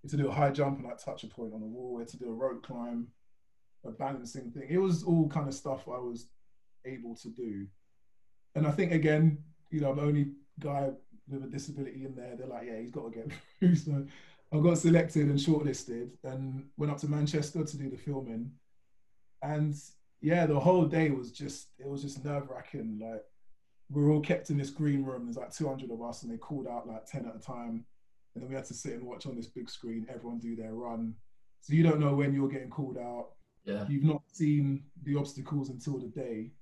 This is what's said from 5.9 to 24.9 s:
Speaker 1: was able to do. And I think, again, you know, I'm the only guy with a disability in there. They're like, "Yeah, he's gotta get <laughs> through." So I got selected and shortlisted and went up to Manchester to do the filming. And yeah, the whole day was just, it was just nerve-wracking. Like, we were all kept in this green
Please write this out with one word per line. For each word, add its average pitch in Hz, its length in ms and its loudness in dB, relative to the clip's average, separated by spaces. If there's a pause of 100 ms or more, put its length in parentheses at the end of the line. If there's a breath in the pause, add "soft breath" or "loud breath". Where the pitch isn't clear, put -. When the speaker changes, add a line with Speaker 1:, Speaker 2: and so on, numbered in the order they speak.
Speaker 1:
was 120 300 -8 (580)
able 120 300 -8
to 113 140 -14
do. 110 360 -6 (880)
And 151 140 4
I 147 40 2
think, 170 200 4
again, 151 480 6 (320)
you 156 100 0
know, 135 80 2
I'm 135 60 0
the 147 80 0
only 147 240 4 (320)
guy 139 320 -2 (360)
with 135 160 -6
a 123 40 -10
disability 135 580 -8
in 127 100 -10
there. 123 200 -12
They're 127 100 -10
like, 120 220 -10
"Yeah, 110 120 -8
he's 120 120 -10
gotta 117 180 -8
get 113 220 -10 (140)
<laughs> - 140 -20
through." 175 160 8
So 143 300 0 (480 loud breath)
I 151 60 4
got 170 180 8
selected 165 500 6
and 139 120 4
shortlisted 135 720 0 (120)
and 131 420 -6 (120)
went 147 140 0
up 147 80 -4
to 147 80 -4
Manchester 147 560 2
to 147 140 -6
do 135 120 -4
the - 80 -8
filming. 123 540 -6 (920)
And 147 340 0 (460)
yeah, 170 240 6
the 147 140 4
whole 175 260 8
day 156 240 4
was 123 220 -2
just, - 380 -10 (100)
it 131 80 -10
was 139 160 -6
just 135 200 -8
nerve-wracking. 131 760 -6
Like, 113 220 -8 (640)
we 147 140 2
were 151 80 8
all 151 100 6
kept - 300 0
in 143 60 2
this 139 120 -2
green 143 340 0